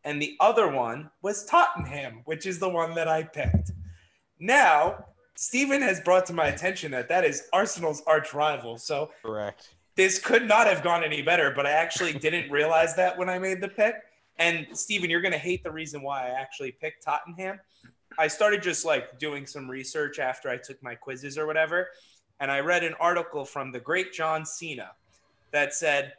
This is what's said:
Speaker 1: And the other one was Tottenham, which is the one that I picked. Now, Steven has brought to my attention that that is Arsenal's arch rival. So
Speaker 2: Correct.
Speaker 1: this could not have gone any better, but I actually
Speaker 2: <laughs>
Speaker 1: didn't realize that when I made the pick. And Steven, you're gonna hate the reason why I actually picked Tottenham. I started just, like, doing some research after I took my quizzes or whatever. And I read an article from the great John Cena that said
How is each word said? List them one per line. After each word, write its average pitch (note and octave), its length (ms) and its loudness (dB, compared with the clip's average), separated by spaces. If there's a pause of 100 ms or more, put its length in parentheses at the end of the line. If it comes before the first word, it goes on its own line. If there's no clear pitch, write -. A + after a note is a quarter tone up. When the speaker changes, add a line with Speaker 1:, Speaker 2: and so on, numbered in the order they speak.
Speaker 1:
And D3 180 -4
the D3 200 -6
other G#3+ 280 6
one C3+ 400 -2 (140)
was G3+ 220 -6
Tottenham, C#3+ 800 0
which D#3+ 220 -6
is F#3 120 -6
the F#3+ 100 -2
one E3 280 -2
that D#3+ 100 -2
I D#3+ 160 0
picked. - 480 0 (720)
Now, F#3 640 4 (320)
Steven C#4 440 0
has F#3+ 200 0
brought F#3 260 4
to F3+ 60 -8
my E3 160 2
attention E3 420 -4
that B2 180 -4
that F3+ 160 2
is C#3+ 280 0
Arsenal's E3+ 560 0
arch D3+ 260 2
rival. C3+ 440 -2
So D3+ 320 -4 (140)
Speaker 2:
Correct. G#2+ 500 -8 (220)
Speaker 1:
this F#3+ 220 4
could A#3+ 300 2
not A3 180 8
have F3 160 2
gone E3+ 220 2
any D3+ 180 -4
better, D#3+ 320 4
but C#3 120 0
I D3 60 2
actually E3 400 0
Speaker 2:
<laughs> D3 140 -4
Speaker 1:
didn't D#3+ 240 0
realize D#3 460 4
that F3+ 220 2
when F3+ 100 -2
I F3+ 100 -2
made F#3 220 -4
the F#3+ 80 -6
pick. G#3+ 280 0 (420)
And E3 340 0
Steven, F3+ 380 -4
you're E3+ 100 2
gonna F3+ 160 0
hate F3+ 260 -4
the E3 100 -6
reason D3 300 -10
why C3+ 260 -6
I - 20 -6
actually C3 420 -8
picked - 320 -12
Tottenham. F3 560 -6 (580)
I D#3 100 4
started G#3 340 2
just, E3+ 220 -2
like, C#3+ 340 -2
doing C#3+ 280 -8
some C3+ 240 -14
research C#3 480 -6
after C3 300 -4
I A#2+ 80 -2
took C3 260 -16
my A#2+ 120 -12
quizzes C3+ 420 -12
or D#3 100 -4
whatever. D#3+ 420 0 (520)
And C#3 100 -2
I C#3 100 0
read E3+ 240 2
an D#3+ 160 -4
article E3+ 440 0
from C3 280 -8
the B2 80 -8
great F3+ 320 -2
John D#3 340 -2
Cena B2+ 460 -12 (600)
that C#3+ 220 0
said C#3+ 440 0